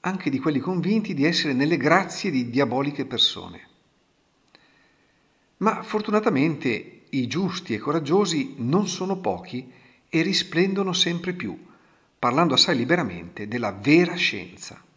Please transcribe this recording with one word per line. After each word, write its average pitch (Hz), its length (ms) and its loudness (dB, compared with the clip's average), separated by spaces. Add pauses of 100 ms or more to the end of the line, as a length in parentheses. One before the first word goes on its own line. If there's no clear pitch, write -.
anche 185 300 -4
di 135 80 -2
quelli 143 200 0
convinti 185 560 0
di 139 100 0
essere 156 300 2
nelle 151 220 2
grazie 170 540 2
di 123 200 0
diaboliche 135 560 0
persone. 90 600 -4 (1900)
Ma 208 260 0
fortunatamente 165 1300 0
i 127 160 -2
giusti 165 480 -4
e 104 40 -4
coraggiosi 151 800 0
non 160 280 2
sono 185 300 -4
pochi - 560 -6 (360)
e 160 140 2
risplendono 190 680 0
sempre 175 400 -2
più, 117 260 -8 (600)
parlando 135 360 4
assai 139 220 4
liberamente 107 720 -2
della 113 240 -2
vera 156 420 4
scienza. - 680 -6 (160)